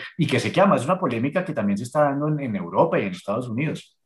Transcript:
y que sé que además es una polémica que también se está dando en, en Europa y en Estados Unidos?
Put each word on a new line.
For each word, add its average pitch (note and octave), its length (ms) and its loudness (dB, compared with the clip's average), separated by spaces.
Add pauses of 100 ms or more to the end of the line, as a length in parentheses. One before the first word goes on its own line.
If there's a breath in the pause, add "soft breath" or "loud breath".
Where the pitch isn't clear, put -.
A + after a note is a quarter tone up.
(160 loud breath)
y D3+ 100 2
que - 140 2
sé A2 100 -2
que F3 120 4
además D#3+ 180 6
es B2 60 -4
una F#3 120 0
polémica C3+ 460 -2
que D3+ 80 -6
también G2+ 240 0
se A#2 80 -4
está D3 200 2
dando C#3+ 240 0
en, D3+ 120 0
en A#2 160 -4
Europa G2 420 0
y A#2+ 40 0
en G2 100 -4
Estados A2+ 340 -6
Unidos? B2 600 -6